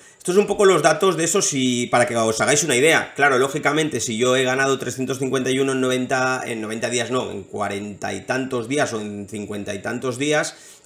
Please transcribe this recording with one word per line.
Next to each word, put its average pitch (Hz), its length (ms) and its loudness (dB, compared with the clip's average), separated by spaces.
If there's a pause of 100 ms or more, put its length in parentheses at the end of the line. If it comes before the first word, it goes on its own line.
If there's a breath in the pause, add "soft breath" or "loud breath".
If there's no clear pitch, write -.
(180 loud breath)
Estos 180 160 -4
son 208 80 6
un 202 60 0
poco 202 160 2
los 180 180 6
datos 165 340 4
de 160 60 -2
eso, 165 180 0
si, 127 460 0
para 135 220 4
que 117 80 -2
os 113 240 2
hagáis 143 240 2
una 156 100 0
idea. 131 400 4
Claro, 139 240 4
lógicamente, 143 600 0
si 113 160 -4
yo 123 180 4
he 131 80 2
ganado 131 380 2
trescientos 127 400 -4
cincuenta 131 320 -2
y 131 80 0
uno 135 100 2
en 131 100 0
noventa, 127 640 0
en 120 160 -6
noventa 113 300 -6
días 120 220 -2
no, 113 180 -2
en 95 140 -10
cuarenta 101 680 -6
y 95 100 -10
tantos 127 460 -4
días 139 240 -2
o 110 80 -6
en 104 280 -10
cincuenta 101 440 -8
y 98 100 -10
tantos 120 360 -6
días, 151 380 -2 (300 loud breath)